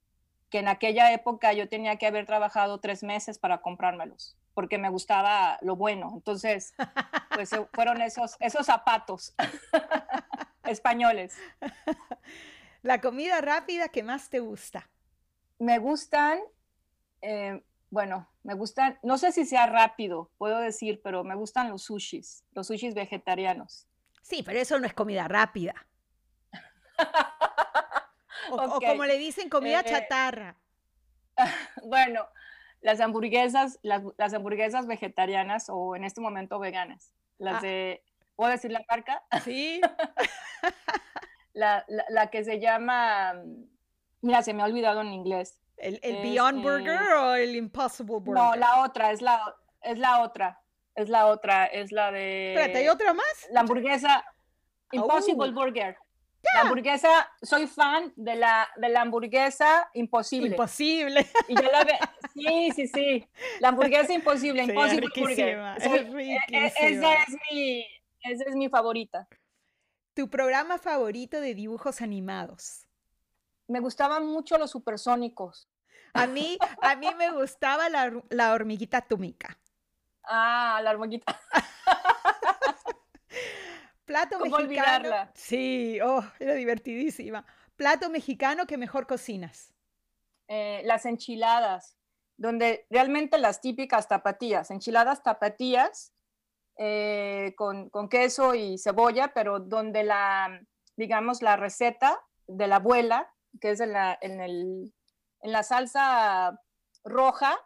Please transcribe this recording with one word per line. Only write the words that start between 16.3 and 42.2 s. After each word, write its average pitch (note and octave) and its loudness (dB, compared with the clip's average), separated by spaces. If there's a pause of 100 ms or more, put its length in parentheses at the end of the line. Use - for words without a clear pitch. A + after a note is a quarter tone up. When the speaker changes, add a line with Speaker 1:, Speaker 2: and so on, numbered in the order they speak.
Speaker 1:
eh, G3+ -8 (260)
bueno, F#3+ -4 (140)
me G3+ -8
gustan, C4 -2
no B3+ 0
sé F4 2
si D#4+ 0
sea B3 4
rápido, A3 2
puedo G#3+ -2
decir, A3 -6
pero F#3 -6
me F#3+ -8
gustan A3 -4
los G3 -12
sushis, - -12
los F#3+ -10
sushis A3 -8
vegetarianos. F#3+ -6 (340)
Speaker 2:
Sí, D#4+ -8
pero A3 -4
eso C4+ -2
no B3 -4
es G3+ -6
comida F#3+ -4
rápida. F3 0 (800)
Speaker 1:
<laughs> - -2 (1300)
Speaker 2:
O, B3+ -6
o C4 -2
Speaker 1:
Ok. A#3+ -4
Speaker 2:
como C#4+ 2
le C#4 2
dicen, D#4 -6
comida D4 0
Speaker 1:
Eh, F#4 -2
Speaker 2:
chatarra. C4 -4 (840)
Speaker 1:
<laughs> - 0
bueno, A#3 2 (540)
las G#3+ 2
hamburguesas, A#3+ 0
las, G3+ -2 (140)
las G3 -2
hamburguesas G#3+ -4
vegetarianas G3 -4
o F#3 -6
en F#3+ -10
este G3 -10
momento G3+ -8
veganas. F#3 -8 (280)
Las G3+ -6
Speaker 2:
Ah. A3 -4
Speaker 1:
de, F#3+ -6 (320)
¿puedo A#3 2
decir A#3+ -4
la A3+ -6
marca? A#3 -4 (200)
Speaker 2:
Sí. D4+ -4
Speaker 1:
<laughs> E4+ 4 (1600)
La, G#3 0
la, G#3+ -4
la A3 2